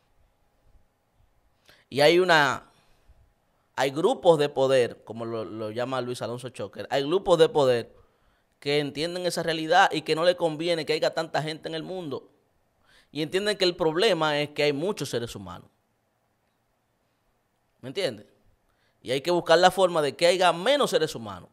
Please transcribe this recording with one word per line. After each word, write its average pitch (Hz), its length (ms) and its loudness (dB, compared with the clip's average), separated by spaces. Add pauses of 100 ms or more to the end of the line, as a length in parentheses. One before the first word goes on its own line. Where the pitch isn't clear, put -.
(1900)
Y 123 120 -2
hay 165 180 6
una, 156 520 2 (1040)
hay 131 160 0
grupos 170 460 4
de 147 120 2
poder, 131 540 0
como 113 220 -12
lo, 113 180 -8
lo 107 280 -10
llama 123 300 -6
Luis 123 200 -8
Alonso 123 280 -10
Choker, 104 400 -12
hay 139 140 -2
grupos 170 360 2
de 160 100 8
poder 127 480 0 (600)
que 143 200 -2
entienden 160 460 -6
esa 175 180 -4
realidad 165 480 2
y 156 100 -2
que 156 140 -4
no 156 80 -2
le 180 120 4
conviene 165 500 -4
que 151 80 -2
haya 156 200 -2
tanta 160 280 -4
gente 156 260 -10
en 160 80 -10
el 160 80 -10
mundo. 165 460 -12 (840)
Y 143 100 -8
entienden 190 360 -2
que 190 80 0
el 175 100 0
problema 160 640 0
es 147 100 -4
que 147 140 -4
hay 147 100 2
muchos 156 360 -6
seres 117 260 -8
humanos. 90 340 -16 (2000)
¿Me 120 80 -14
entiendes? 139 360 -6 (800)
Y 110 80 -6
hay 135 100 -2
que 170 80 -2
buscar 170 300 4
la 185 100 8
forma 175 320 2
de 139 140 -2
que 170 100 2
haya 180 280 4
menos 226 360 0
seres 156 240 -2
humanos 101 400 -14